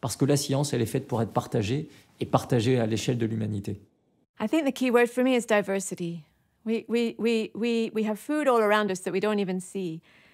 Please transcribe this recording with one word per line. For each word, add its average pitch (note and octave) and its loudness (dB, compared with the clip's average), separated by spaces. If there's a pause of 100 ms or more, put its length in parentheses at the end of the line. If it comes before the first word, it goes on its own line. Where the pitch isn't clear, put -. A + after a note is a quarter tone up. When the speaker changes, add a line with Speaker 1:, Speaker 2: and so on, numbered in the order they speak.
Speaker 1:
Parce - -4
que C#3 4
la C#3 4
science, C#3 0
elle B2 0
est - 2
faite C3 -4
pour A#2 -2
être G2 -6
partagée A#2+ -2 (300)
et - -6
partagée B2 2
à A2+ 2
l'échelle A2 -2
de A2+ 0
l'humanité. G#2+ -4 (580)
Speaker 2:
I A3 -2
think D#4+ 2
the C#4 2
key B3+ 0
word A#3+ 6
for B3 0
me C4 4
is A#3 0
diversity. F#3 -2 (400)
We, A3 -2
we, A#3 0
we, A3 0
we, A3+ 0
we A3 -2
have G#3+ -2
food D4+ -2
all A#3+ 4
around G#3 4
us F#3 -4
that - -6
we F#3+ 0
don't G#3 0
even F#3 -2
see. F3 -8 (300)